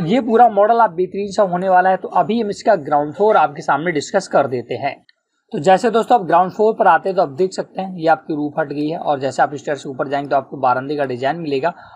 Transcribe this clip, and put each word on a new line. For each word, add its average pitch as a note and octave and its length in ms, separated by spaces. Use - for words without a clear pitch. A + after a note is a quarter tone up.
ये A3 160
पूरा A3+ 280
model G#3+ 320
आप G#3+ 100
बेहतरीन F#3+ 400
सा G#3 120
होने F3+ 260
वाला F#3 220
है। F#3 60
तो - 120
अभी G#3 320
हम G#3 100
इसका G#3 260
ground D3 380
floor G#3+ 220
आपके C#3+ 260
सामने D#3+ 300
discuss F#3 360
कर D3 180
देते B2 280
हैं। B2+ 320
तो G#3+ 60
जैसे F#3+ 320
दोस्तों A3+ 300
आप F3+ 60
ground F3 240
floor G#3+ 240
पर A3 120
आते E3 220
हैं, F#3 80
तो F#3+ 60
आप D#3 60
देख F3+ 240
सकते - 300
हैं F#3 160
ये D#3+ 80
आपकी D#3+ 280
roof D3 240
हट D3 140
गई D3 160
है D#3+ 100
और C#3+ 220
जैसे C3+ 220
आप D3 120
stairs C#3 280
से D#3 60
ऊपर C#3 200
जाएंगे, C#3+ 200
तो C#3+ 80
आपको C3+ 200
बारंदे C3 400
का C#3+ 80
design C3 320
मिलेगा। D3+ 380